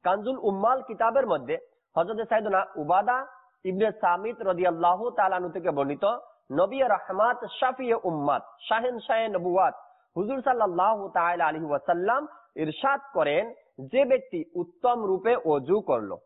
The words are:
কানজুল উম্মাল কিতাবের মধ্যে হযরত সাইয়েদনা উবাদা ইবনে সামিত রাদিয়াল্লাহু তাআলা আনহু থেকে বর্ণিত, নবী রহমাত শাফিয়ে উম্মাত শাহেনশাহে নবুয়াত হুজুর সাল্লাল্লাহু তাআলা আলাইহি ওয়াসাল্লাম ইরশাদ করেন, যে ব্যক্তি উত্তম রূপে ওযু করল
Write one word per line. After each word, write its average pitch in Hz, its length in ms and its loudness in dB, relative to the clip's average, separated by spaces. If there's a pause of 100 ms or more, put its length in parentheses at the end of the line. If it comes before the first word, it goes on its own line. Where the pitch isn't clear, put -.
কানজুল 208 400 -2
উম্মাল 220 400 0
কিতাবের 226 440 0
মধ্যে 156 320 -2 (380)
হযরত 208 320 -2
সাইয়েদনা 208 380 0 (100)
উবাদা 208 500 0 (380)
ইবনে 196 280 0
সামিত 214 500 -2
রাদিয়াল্লাহু 180 680 2
তাআলা 190 260 0
আনহু 180 140 -4
থেকে 175 200 -4
বর্ণিত, 139 340 -2 (480)
নবী 202 300 0
রহমাত 220 640 0
শাফিয়ে 254 500 -2 (100)
উম্মাত 143 380 0 (260)
শাহেনশাহে 226 600 0
নবুয়াত 180 460 2 (420)
হুজুর 233 260 -4
সাল্লাল্লাহু 208 680 2
তাআলা 170 380 2
আলাইহি 156 200 -2
ওয়াসাল্লাম 180 600 0 (300)
ইরশাদ 196 440 0 (120)
করেন, 165 420 0 (240)
যে 226 260 2
ব্যক্তি 185 400 0 (100)
উত্তম 226 500 -2
রূপে 190 400 2
ওযু 151 360 2
করল 107 460 -2